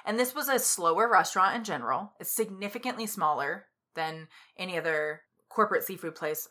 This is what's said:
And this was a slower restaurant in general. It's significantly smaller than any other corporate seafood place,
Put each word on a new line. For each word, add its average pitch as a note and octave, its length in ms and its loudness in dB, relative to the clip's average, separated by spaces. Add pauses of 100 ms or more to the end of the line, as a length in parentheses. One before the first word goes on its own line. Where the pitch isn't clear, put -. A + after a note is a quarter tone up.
And G#3+ 120 0
this B3 160 2
was C#4+ 140 -4
a C4 120 2
slower F#3 520 2
restaurant F#3+ 460 4
in A3+ 80 -6
general. D3 560 -2
It's - 120 -6
significantly A3 720 -4
smaller D#3 580 -2 (300)
than D#3+ 320 -6 (280)
any F#3 220 -6
other D#3 440 -2 (280)
corporate G#3 340 2
seafood E3+ 320 -8
place, D#3 360 -4